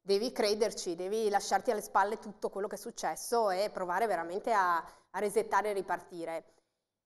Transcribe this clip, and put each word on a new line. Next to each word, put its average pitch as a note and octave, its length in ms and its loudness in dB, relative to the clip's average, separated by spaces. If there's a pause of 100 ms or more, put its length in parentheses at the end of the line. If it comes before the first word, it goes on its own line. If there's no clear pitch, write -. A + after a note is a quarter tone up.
devi G3+ 300 2
crederci, G#3 640 0
devi G3+ 340 -2
lasciarti G3+ 440 2
alle G#3+ 80 0
spalle G#3 400 2
tutto G3+ 300 -8
quello G3+ 180 -4
che G3+ 80 -8
è - 20 -10
successo G#3 720 0
e F#3+ 200 0
provare F#3 360 0
veramente F#3 460 -2
a, F3+ 240 4
a - 420 -8
resettare G#3 520 0
e - 20 -2
ripartire. E3+ 720 -6 (600)